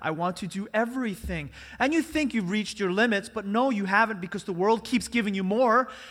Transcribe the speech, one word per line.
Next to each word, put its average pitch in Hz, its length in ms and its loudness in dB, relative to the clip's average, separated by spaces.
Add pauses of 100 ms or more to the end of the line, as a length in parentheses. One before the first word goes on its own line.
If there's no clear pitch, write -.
I 160 120 -2
want 175 260 -2
to 202 80 -6
do 190 260 -6
everything. 214 760 -2 (280)
And 277 140 2
you 330 80 4
think 302 320 0
you've 208 160 0
reached 208 320 -2
your 190 100 2
limits, 202 380 2
but 208 160 -6
no, 226 240 2
you 208 160 0
haven't, 202 380 2
because 196 220 -8
the 196 100 -6
world 208 280 2
keeps - 260 0
giving 208 260 0
you 190 100 -2
more. 240 460 4 (200)